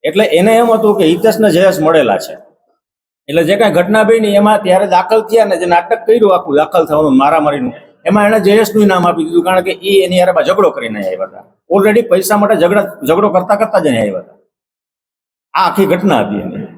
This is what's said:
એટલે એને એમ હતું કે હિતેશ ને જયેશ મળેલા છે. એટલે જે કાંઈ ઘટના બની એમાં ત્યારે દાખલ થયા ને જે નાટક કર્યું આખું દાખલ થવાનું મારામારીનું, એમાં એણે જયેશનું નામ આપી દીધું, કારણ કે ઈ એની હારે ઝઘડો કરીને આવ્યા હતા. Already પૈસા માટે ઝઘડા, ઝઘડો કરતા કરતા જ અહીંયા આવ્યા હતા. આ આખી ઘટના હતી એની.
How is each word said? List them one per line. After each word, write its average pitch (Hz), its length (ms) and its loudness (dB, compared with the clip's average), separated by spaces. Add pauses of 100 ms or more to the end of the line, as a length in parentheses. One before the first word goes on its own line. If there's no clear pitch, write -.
એટલે 180 200 0
એને 185 320 2
એમ 233 160 2
હતું 208 260 2
કે 185 80 0
હિતેશ 180 340 0
ને 202 120 2
જયેશ 180 300 0
મળેલા 147 360 0
છે. - 200 -10 (880)
એટલે 156 160 -2
જે 180 120 0
કાંઈ 202 160 2
ઘટના 185 320 2
બની 214 320 2
એમાં 208 280 2
ત્યારે 190 240 2
દાખલ 202 340 0
થયા 220 240 0
ને 190 120 -2
જે 180 80 -4
નાટક 175 400 0
કર્યું 214 300 2
આખું 156 200 -4
દાખલ 156 300 0
થવાનું 151 320 0
મારામારીનું, 143 560 0 (320)
એમાં 208 200 2
એણે 220 140 2
જયેશનું 208 480 2
નામ 180 200 2
આપી 170 160 -2
દીધું, 170 200 -2
કારણ 185 180 0
કે 185 100 -6
ઈ 196 340 0
એની 180 140 -2
હારે 180 240 2
ઝઘડો 185 260 0
કરીને 110 360 -8
આવ્યા 92 180 -6
હતા. - 200 -14 (320)
Already 208 260 2
પૈસા 208 360 0
માટે 202 180 2
ઝઘડા, 180 300 0 (220)
ઝઘડો 196 220 0
કરતા 180 260 0
કરતા 220 240 -2
જ 165 40 -2
અહીંયા 123 180 0
આવ્યા 98 180 -4
હતા. - 140 -20 (1200)
આ 180 160 0
આખી 196 160 0
ઘટના 180 340 0
હતી 101 160 -4
એની. - 320 -10 (100)